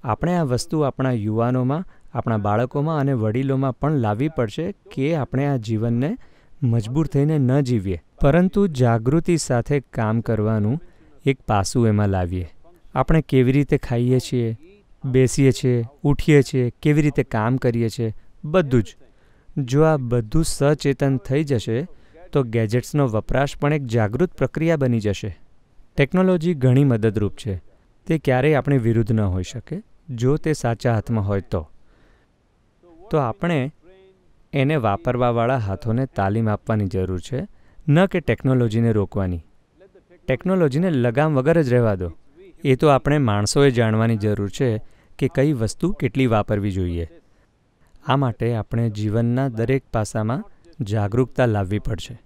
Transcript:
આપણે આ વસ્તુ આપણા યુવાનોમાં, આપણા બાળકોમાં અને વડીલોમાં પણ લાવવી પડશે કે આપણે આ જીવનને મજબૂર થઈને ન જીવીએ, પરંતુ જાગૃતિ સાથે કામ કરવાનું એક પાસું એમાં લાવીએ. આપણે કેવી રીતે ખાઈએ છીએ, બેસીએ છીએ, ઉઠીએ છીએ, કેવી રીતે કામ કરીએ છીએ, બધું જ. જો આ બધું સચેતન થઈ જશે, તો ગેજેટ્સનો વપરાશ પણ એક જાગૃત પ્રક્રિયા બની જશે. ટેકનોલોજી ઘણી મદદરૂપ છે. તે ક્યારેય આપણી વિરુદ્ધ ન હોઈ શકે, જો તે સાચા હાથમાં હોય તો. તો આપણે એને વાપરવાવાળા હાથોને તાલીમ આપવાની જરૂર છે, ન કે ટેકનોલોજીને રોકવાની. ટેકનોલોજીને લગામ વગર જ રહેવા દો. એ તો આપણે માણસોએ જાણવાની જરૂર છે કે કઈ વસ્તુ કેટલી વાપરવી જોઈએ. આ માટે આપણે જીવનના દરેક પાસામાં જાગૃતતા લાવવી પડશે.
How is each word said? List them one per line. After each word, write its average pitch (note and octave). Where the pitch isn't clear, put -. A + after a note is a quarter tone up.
આપણે D3+
આ E3+
વસ્તુ B2+
આપણા C3
યુવાનોમાં, B2
આપણા A#2+
બાળકોમાં B2+
અને C#3
વડીલોમાં C3
પણ D3
લાવવી B2
પડશે D#3
કે D3
આપણે C3+
આ C#3
જીવનને A#2
મજબૂર A#2+
થઈને D3
ન C3+
જીવીએ, G2
પરંતુ F3+
જાગૃતિ C3
સાથે C#3
કામ A2+
કરવાનું A2
એક C#3
પાસું A2
એમાં G#2
લાવીએ. F2+
આપણે D#3
કેવી C3
રીતે C#3
ખાઈએ B2
છીએ, A#2
બેસીએ C3
છીએ, B2
ઉઠીએ D3
છીએ, B2
કેવી D3+
રીતે D3
કામ A#2
કરીએ A#2
છીએ, A2+
બધું D3
જ. -
જો C#3
આ D#3+
બધું B2
સચેતન C#3
થઈ C3+
જશે, C3
તો C#3+
ગેજેટ્સનો A#2
વપરાશ B2
પણ D3
એક C#3+
જાગૃત A#2
પ્રક્રિયા D#3+
બની B2
જશે. G2
ટેકનોલોજી F3+
ઘણી C3
મદદરૂપ G#2+
છે. F#2+
તે D#3+
ક્યારેય C#3
આપણી C#3
વિરુદ્ધ A2+
ન A2
હોઈ F#2
શકે, D#3
જો B2+
તે D#3
સાચા A#2
હાથમાં G#2+
હોય G2
તો. E2
તો E3
આપણે C#3
એને C#3+
વાપરવાવાળા A#2+
હાથોને A2+
તાલીમ G#2+
આપવાની G#2+
જરૂર F#2
છે, D3
ન E3
કે F#3
ટેકનોલોજીને A#2
રોકવાની. F#2+
ટેકનોલોજીને E3+
લગામ C#3
વગર D#3
જ B2
રહેવા A#2
દો. F2+
એ C3+
તો D#3
આપણે C#3+
માણસોએ B2+
જાણવાની A2+
જરૂર G2+
છે A2
કે C#3
કઈ C#3+
વસ્તુ A#2+
કેટલી C3+
વાપરવી G#2
જોઈએ. F2
આ C3+
માટે A#2+
આપણે A#2
જીવનના A#2
દરેક A#2+
પાસામાં A2+
જાગૃતતા A2
લાવવી G#2
પડશે. -